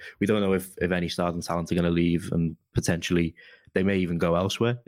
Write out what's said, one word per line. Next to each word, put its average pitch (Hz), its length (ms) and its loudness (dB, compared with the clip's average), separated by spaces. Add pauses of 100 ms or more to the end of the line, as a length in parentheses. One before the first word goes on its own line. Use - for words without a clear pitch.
(200)
we 104 60 0
don't 107 160 2
know 95 100 2
if, 92 260 -2
if 87 140 0
any 87 160 0
Stardom 87 320 -2
talent 85 320 -4
are - 20 0
gonna 87 160 2
leave, 85 420 2
and 82 240 -2 (180)
potentially 85 600 0 (380)
they 95 100 2
may 98 140 2
even 87 220 0
go 85 160 2
elsewhere 113 540 0